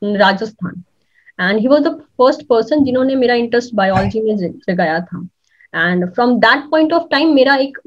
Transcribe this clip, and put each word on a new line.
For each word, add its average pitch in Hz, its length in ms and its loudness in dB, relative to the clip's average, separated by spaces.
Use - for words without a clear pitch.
राजस्थान। 196 800 -2
And 208 240 0
he 262 60 2
was 294 160 4
the 311 60 -2
first - 460 0
person 247 460 0
जिन्होंने 254 300 0
मेरा 247 180 0
interest 240 420 -2
biology 196 460 0
में 214 160 -2
ज-, 175 220 -6
जगाया 170 300 -2
था। 175 280 -10
And 180 260 0
from 240 260 -2
that 240 300 2
point 311 180 2
of 339 100 2
time 311 320 0
मेरा 269 220 4
एक, 269 320 -4